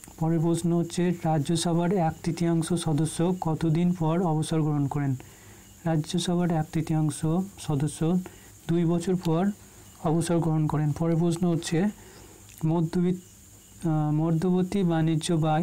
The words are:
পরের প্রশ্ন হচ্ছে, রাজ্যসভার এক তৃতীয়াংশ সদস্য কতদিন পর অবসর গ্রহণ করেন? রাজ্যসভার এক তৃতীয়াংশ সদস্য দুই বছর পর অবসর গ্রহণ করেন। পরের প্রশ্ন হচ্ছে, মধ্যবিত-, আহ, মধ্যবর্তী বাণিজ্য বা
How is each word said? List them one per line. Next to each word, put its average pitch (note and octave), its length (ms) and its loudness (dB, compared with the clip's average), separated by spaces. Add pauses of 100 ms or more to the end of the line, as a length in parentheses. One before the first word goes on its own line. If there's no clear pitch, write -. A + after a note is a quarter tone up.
(180)
পরের E3 220 0
প্রশ্ন E3+ 320 0
হচ্ছে, E3+ 380 0 (140)
রাজ্যসভার E3 680 0
এক D#3+ 300 0
তৃতীয়াংশ E3 500 0
সদস্য E3 680 0
কতদিন E3 520 0
পর E3 300 0
অবসর D#3+ 400 0
গ্রহণ D3 240 0
করেন? C#3 300 -2 (680)
রাজ্যসভার E3+ 640 0
এক D#3 220 0
তৃতীয়াংশ D#3 540 0 (320)
সদস্য D#3 640 0 (480)
দুই E3+ 160 2
বছর F3 320 0
পর F3 340 0 (540)
অবসর E3+ 340 2
গ্রহণ D#3 280 2
করেন। D3+ 260 0
পরের E3 240 0
প্রশ্ন E3+ 320 2
হচ্ছে, E3 400 0 (800)
মধ্যবিত-, F3 1200 -2
আহ, D3+ 240 0
মধ্যবর্তী F3+ 720 2
বাণিজ্য E3 520 0
বা D#3 280 2